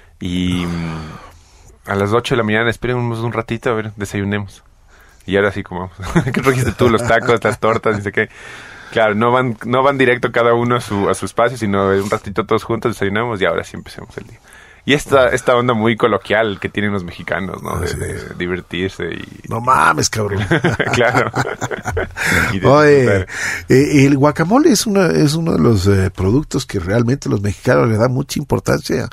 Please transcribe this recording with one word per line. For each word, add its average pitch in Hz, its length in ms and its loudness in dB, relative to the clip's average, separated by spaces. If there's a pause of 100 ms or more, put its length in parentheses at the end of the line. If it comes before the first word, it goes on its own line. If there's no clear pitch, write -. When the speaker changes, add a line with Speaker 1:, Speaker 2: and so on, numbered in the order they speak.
(180)
Speaker 1:
Y, 90 480 -2
mm, - 1200 -12
a 101 40 -2
las 101 180 0
ocho 120 220 0
de 120 40 2
la 113 60 2
mañana, 110 240 0
"Esperen 120 280 -4
un, 120 160 -2
un 113 200 -4
ratito, 113 380 -4
a 117 40 0
ver, 107 220 -6
desayunemos". 101 680 -6 (600)
Y 92 120 0
ahora 101 160 2
sí 101 100 -8
comamos. 92 300 -12 (200)
<laughs> 170 120 2 (100)
¿Qué 196 80 -2
trajiste 127 300 2
tú? 123 180 2
Los 110 160 2
tacos, 113 380 2
las 104 160 0
tortas, 110 360 0
ni 98 60 -6
sé 101 80 -6
qué. 107 180 0 (640)
Claro, 107 240 2
no 117 160 2
van, 127 260 0 (100)
no 131 180 2
van 139 140 2
directo 123 340 2
cada 117 220 4
uno 120 220 2
a 120 40 -2
su, 101 280 -2
a 95 60 2
su 98 120 -6
espacio, 120 300 0
sino 101 340 0
un 98 200 0
ratito 107 340 -4
todos 107 200 0
juntos, 113 300 -2
desayunamos 104 460 -4
y 95 60 2
ahora 87 160 0
sí - 140 -16
empecemos - 420 -16
el - 80 -14
día. - 120 -20 (460)
Y 127 100 2
esta, 135 340 4
esta 127 260 0
onda 123 200 2
muy 110 220 2
coloquial 104 640 0
que 95 100 -6
tienen 101 240 -2
los 98 120 -4
mexicanos, 87 580 -8
¿no? 80 160 -6
De, 85 80 -4
Speaker 2:
Así 82 100 -6
Speaker 1:
de - 200 -6
Speaker 2:
es. - 200 -12
Speaker 1:
divertirse 87 680 -6 (100)
y - 340 -14
Speaker 2:
No 113 120 -6
mames, 131 500 0
cabrón. 104 340 -4 (220)
Speaker 1:
<laughs> - 260 -2
Claro. 117 440 2
Speaker 2:
<laughs> - 1160 -4
Speaker 1:
Y 98 60 -4
de 90 80 0
Speaker 2:
Oye, 147 340 6
Speaker 1:
disfrutar. 98 260 2 (420)
Speaker 2:
eh, 139 380 6
el 143 120 4
guacamole 170 540 4
es - 140 0
una, 196 200 2
es 156 280 2
uno 165 180 -2
de - 80 2
los, 104 260 4
eh, 95 240 2
productos 131 560 -2
que 101 140 -6
realmente 117 480 0
los 110 120 0
mexicanos 123 480 0
le 110 80 2
dan 120 160 2
mucha 139 280 -4
importancia 143 720 -2